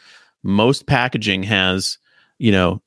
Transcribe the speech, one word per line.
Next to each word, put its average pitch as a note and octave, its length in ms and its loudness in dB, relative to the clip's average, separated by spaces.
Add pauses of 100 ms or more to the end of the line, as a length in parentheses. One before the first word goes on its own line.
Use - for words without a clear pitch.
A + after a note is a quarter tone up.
(440)
most G#2+ 440 0
packaging A2 560 -2
has, F#2+ 560 -2 (400)
you A2+ 120 2
know, F#2+ 360 2